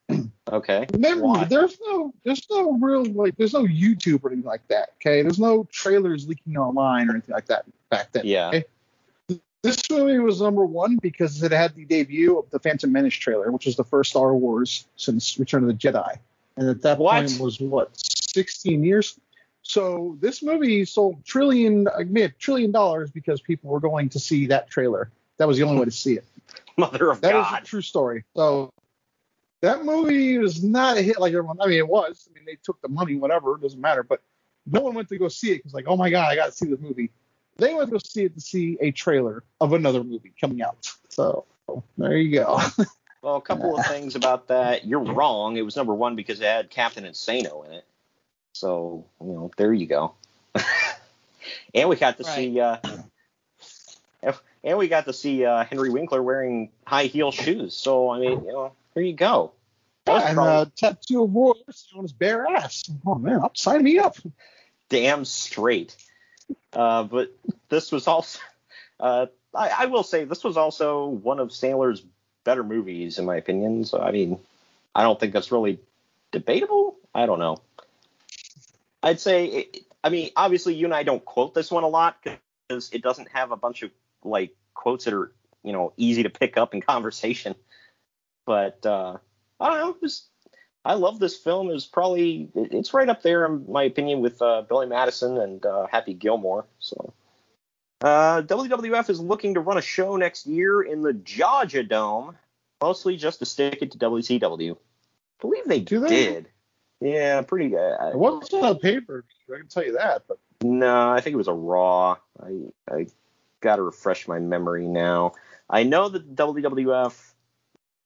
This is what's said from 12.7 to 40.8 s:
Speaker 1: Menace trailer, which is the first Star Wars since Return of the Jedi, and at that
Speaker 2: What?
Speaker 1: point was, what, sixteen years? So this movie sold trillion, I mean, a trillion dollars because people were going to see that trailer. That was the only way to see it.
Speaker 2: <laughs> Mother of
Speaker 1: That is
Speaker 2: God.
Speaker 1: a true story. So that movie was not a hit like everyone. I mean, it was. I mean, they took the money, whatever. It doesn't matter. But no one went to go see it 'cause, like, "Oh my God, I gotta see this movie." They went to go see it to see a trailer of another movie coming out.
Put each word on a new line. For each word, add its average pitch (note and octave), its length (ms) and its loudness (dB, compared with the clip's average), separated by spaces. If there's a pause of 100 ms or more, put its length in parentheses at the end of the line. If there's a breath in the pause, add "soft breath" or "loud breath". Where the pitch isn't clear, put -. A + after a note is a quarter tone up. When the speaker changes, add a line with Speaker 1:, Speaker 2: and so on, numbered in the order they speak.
Speaker 1:
Menace C3+ 240 2
trailer, G#2+ 360 -2
which B2+ 140 -4
is B2+ 120 -2
the C3 60 2
first C#3 280 2
Star C3 240 4
Wars B2 500 0 (100)
since - 440 -2
Return C3+ 240 2
of A#2+ 60 4
the A#2 40 2
Jedi, A2+ 440 0 (400)
and C3 120 0
at B2 140 -2
that D3 160 4
Speaker 2:
What? E3 260 4
Speaker 1:
point C3 140 -4
was, B2+ 200 -4
what, C3+ 380 -2
sixteen - 840 -2
years? G3+ 340 2 (460 soft breath)
So F3 560 -2
this A3 240 -2
movie C#4+ 420 2
sold F#3 400 0
trillion, A#3 600 4
I F3 160 -2
mean, G3 220 2
a D#3+ 40 0
trillion A#3+ 420 0
dollars E3+ 380 2
because D3 320 -4
people D3+ 300 -4
were D3 80 0
going D3+ 300 0
to C#3+ 100 -6
see C#3+ 280 0
that C3+ 220 2
trailer. A2 400 0 (280)
That D#3 100 4
was C#3 100 4
the C#3+ 60 4
only D3 160 2
way B2 60 4
to A#2 60 0
see A#2 260 0
it. - 80 -14 (260)
Speaker 2:
<laughs> - 260 -20
Mother - 320 2
of C3+ 120 0
Speaker 1:
That F#3 120 6
is A4 160 4
Speaker 2:
God. - 140 -6
Speaker 1:
a - 20 -20
true G#3 160 -8
story. A#2+ 440 -4 (100)
So C#3 340 0 (920)
that C4+ 240 2
movie D4 540 2
was F3 220 0
not A#3+ 360 2
a G3+ 40 4
hit G#3+ 200 2
like F3+ 100 4
everyone. E3+ 300 -2
I G3+ 60 2
mean, F3 100 4
it D#3+ 100 2
was. F3 420 0
I - 60 -20
mean, D3+ 100 -20
they D#3 160 -16
took - 200 -8
the C3+ 80 -10
money, D3 260 -2
whatever. C#3+ 400 0
It D3+ 60 -12
doesn't C#3 180 -6
matter. C3+ 240 0
But B2 180 -2 (480)
no F#3 120 2
one C4 120 -2
went A3+ 140 -8
to G3 100 -8
go F3 120 0
see G#3 240 -2
it D#3 100 -4
'cause, C#3 100 -18
like, C3+ 140 -10
"Oh F3+ 80 2
my F3+ 140 2
God, E3+ 200 2
I C#3+ 60 0
gotta D3 160 0
see - 160 -6
this C#3 140 -2
movie." B2 300 -6 (440)
They C4 180 2
went D4 140 0
to A#3 60 -6
go G#3+ 100 -2
see G#3 220 -2
it F3 80 -2
to D#3+ 80 -16
see E3+ 400 -4
a D3 100 2
trailer B2 500 0 (200)
of D3 100 2
another C#3 320 2
movie A#2 380 -12
coming C3 200 -4
out. - 300 -8 (160)